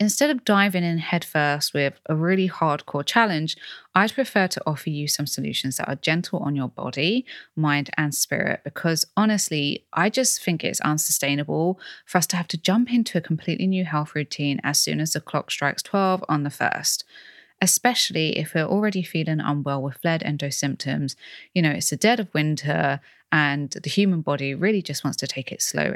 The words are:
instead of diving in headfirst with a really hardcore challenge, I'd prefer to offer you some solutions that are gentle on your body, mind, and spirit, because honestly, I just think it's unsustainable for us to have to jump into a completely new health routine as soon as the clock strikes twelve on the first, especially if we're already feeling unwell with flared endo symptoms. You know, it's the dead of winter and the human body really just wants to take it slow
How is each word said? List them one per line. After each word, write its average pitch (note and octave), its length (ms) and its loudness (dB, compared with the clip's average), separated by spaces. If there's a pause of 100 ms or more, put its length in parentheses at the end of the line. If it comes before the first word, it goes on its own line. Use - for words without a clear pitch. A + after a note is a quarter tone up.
instead G#3+ 300 4
of C4 160 -2
diving G3 380 4
in E3+ 120 2
headfirst D3 800 0
with C#3 320 0
a D#3 80 0
really F#3 340 2
hardcore D3+ 560 -2
challenge, F3 500 2 (400)
I'd G#3 200 2
prefer G#3+ 320 2
to - 180 -4
offer D#3 240 -4
you D3 180 -2
some D3 200 -2
solutions C#3 500 -4
that - 120 -2
are C#3 80 -4
gentle E3 420 0
on C#3+ 180 -2
your C3 120 -2
body, E3 580 -2 (280)
mind, D3 440 2
and D3+ 160 2
spirit, - 500 -2
because E3 400 0 (100)
honestly, F#3+ 800 0
I F3 160 2
just - 340 0
think E3 220 0
it's - 160 -2
unsustainable D3+ 960 0 (280)
for - 100 -2
us E3+ 120 0
to - 80 -4
have F3 120 -4
to - 80 -6
jump A3+ 340 0
into A#3 280 0
a - 20 -2
completely D#3+ 460 -4
new F#3 180 0
health D3+ 300 -4
routine C#3+ 500 -2
as D3 140 0
soon D3+ 220 0
as D#3 120 -2
the D3+ 80 -4
clock - 300 -4
strikes - 320 -2
twelve F#3 480 0
on D3 140 2
the C#3+ 60 -4
first, - 540 -2 (560)
especially F#3 800 2
if D#3 160 -4
we're E3 80 2
already G3 400 0
feeling D#3+ 380 -2
unwell C#3 420 0
with C#3 160 -6
flared E3 240 0
endo D3 260 -4
symptoms. C#3 640 -2 (380)
You F#3 80 2
know, D#3 120 4
it's - 180 -2
the D3+ 60 -2
dead A#3 240 4
of F#3+ 120 -6
winter D3 680 0 (300)
and C#3+ 400 4
the D#3+ 200 -8
human F#3+ 320 4
body C#3 320 0
really G3 260 2
just D3+ 240 -6
wants C3+ 140 -2
to - 80 -2
take - 260 -6
it - 80 -6
slow - 360 0